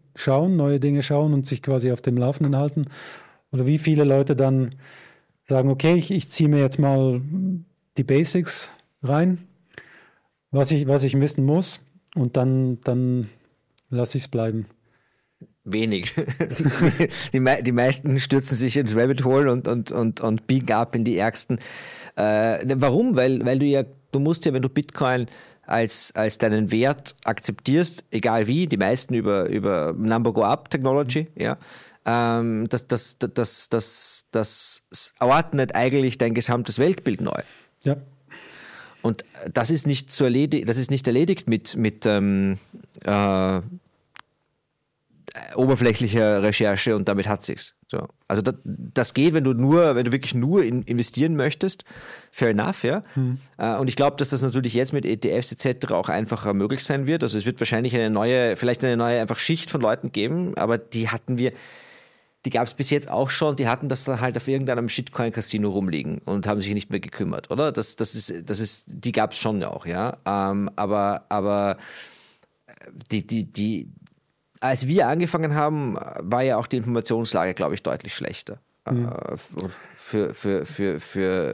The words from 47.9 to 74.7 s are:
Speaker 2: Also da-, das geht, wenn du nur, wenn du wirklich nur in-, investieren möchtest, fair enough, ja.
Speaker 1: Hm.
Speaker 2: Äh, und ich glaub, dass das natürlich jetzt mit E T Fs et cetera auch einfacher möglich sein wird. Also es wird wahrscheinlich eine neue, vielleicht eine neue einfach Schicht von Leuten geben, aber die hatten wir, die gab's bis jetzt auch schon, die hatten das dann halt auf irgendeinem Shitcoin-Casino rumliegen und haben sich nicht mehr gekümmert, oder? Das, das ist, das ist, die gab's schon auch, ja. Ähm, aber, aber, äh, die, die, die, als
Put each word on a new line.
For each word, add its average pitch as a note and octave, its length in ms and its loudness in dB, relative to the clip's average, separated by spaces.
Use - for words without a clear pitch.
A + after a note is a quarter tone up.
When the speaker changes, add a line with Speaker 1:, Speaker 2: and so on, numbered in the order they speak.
Speaker 2:
Also G2 160 -2
da-, - 120 0
das - 500 -4
geht, D3+ 200 4
wenn D#3 100 2
du C3 80 2
nur, C#3+ 420 4
wenn A#2+ 100 2
du A#2+ 80 -2
wirklich C3 220 -4
nur D3+ 300 2
in-, B2 180 -2
investieren C3 540 0
möchtest, D3 480 -2
fair B2 160 0
enough, A2 340 0
ja. F3+ 220 0
Speaker 1:
Hm. C3 240 -2
Speaker 2:
Äh, A2 200 -2
und C3 120 -2
ich C3 60 -4
glaub, C#3+ 240 2
dass C#3 120 0
das B2+ 120 0
natürlich B2 320 -2
jetzt B2+ 180 0
mit C#3+ 120 -2
E A2 120 -2
T G#2+ 140 -2
Fs A#2 220 0
et - 80 -10
cetera B2+ 340 -2
auch F#2 140 0
einfacher G#2 460 -2
möglich G#2 280 0
sein C#3 240 -2
wird. D#3+ 160 0
Also A2+ 160 -2
es G2+ 80 -4
wird A#2+ 140 -4
wahrscheinlich A#2+ 340 -2
eine A2+ 160 2
neue, A2+ 460 2
vielleicht B2 260 -2
eine B2+ 140 0
neue A#2 240 0
einfach A2+ 180 -4
Schicht - 320 -4
von D3+ 100 -2
Leuten A#2 320 0
geben, D3+ 440 -2
aber A2+ 200 0
die A2+ 320 -4
hatten A#2 300 -4
wir, A#2+ 140 0
die C3 60 -4
gab's A#2+ 240 -2
bis - 160 -2
jetzt C#3+ 180 -2
auch C3 220 0
schon, D3+ 240 0
die C3 140 -2
hatten C3 200 -2
das C3 160 -4
dann C3 160 -2
halt B2 160 -2
auf A#2+ 120 -6
irgendeinem C3 400 -2
Shitcoin-Casino A2+ 800 -2
rumliegen E2+ 540 -2
und G2 220 -4
haben G#2 140 0
sich G2+ 140 -4
nicht G#2 160 -6
mehr G2+ 100 -4
gekümmert, - 500 -8
oder? D3 200 0
Das, - 260 -4
das - 180 -2
ist, E2+ 340 -4
das G#2 120 -2
ist, - 280 -4
die - 240 -8
gab's G#2+ 260 -2
schon G#2 240 -2
auch, - 240 -8
ja. F2+ 300 -4
Ähm, G2 480 -2
aber, G2+ 540 -2
aber, G2+ 480 0
äh, - 60 -20
die, G#2+ 160 -2
die, A2 180 -4
die, G#2 440 -4
als C3 280 0